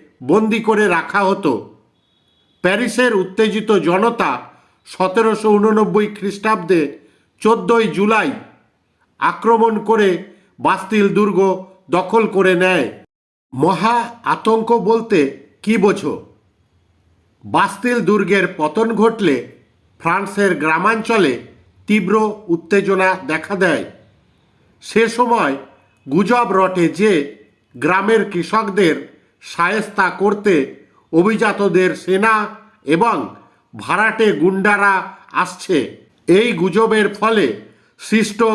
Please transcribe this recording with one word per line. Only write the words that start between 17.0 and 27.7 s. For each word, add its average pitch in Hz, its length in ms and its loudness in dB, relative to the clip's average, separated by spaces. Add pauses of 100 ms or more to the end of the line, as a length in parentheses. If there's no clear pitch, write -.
বাস্তিল 196 540 -2
দুর্গের 190 580 0
পতন 220 380 -2
ঘটলে 202 520 0 (520)
ফ্রান্সের 190 560 -2
গ্রামাঞ্চলে 165 840 0 (480)
তীব্র 208 600 0
উত্তেজনা 185 640 0 (140)
দেখা - 280 -6
দেয়। 165 300 0 (960)
সে 226 260 0
সময় 226 500 0 (540)
গুজব 202 400 2
রটে 185 380 2
যে 175 460 0 (420)